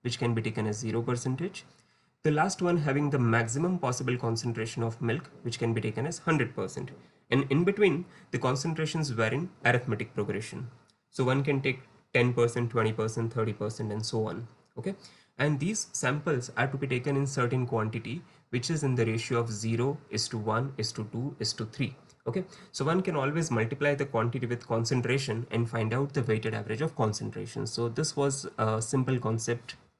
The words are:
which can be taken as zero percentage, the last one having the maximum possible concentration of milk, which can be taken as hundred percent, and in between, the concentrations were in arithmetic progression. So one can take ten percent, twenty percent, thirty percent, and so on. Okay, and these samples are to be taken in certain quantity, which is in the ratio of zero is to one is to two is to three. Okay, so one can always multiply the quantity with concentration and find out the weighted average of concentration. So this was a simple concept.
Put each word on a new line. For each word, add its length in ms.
which 160
can 160
be 80
taken 240
as 140
zero 240
percentage, 600
the 80
last 300
one 160
having 340
the 80
maximum 580
possible 400
concentration 640
of 180
milk, 300
which 160
can 160
be 60
taken 260
as 100
hundred 380
percent, 340
and 220
in 120
between, 400
the 80
concentrations 760
were 140
in 220
arithmetic 520
progression. 520
So 120
one 200
can 180
take 200
ten 180
percent, 380
twenty 220
percent, 380
thirty 220
percent, 380
and 120
so 220
on. 220
Okay, 200
and 220
these 320
samples 640
are 100
to 100
be 100
taken 280
in 120
certain 380
quantity, 560
which 180
is 140
in 120
the 100
ratio 340
of 100
zero 480
is 180
to 100
one 400
is 140
to 200
two 280
is 140
to 120
three. 300
Okay, 160
so 140
one 160
can 140
always 340
multiply 460
the 100
quantity 400
with 220
concentration 840
and 200
find 240
out 200
the 100
weighted 300
average 280
of 140
concentration. 680
So 240
this 260
was 320
a 240
simple 380
concept. 560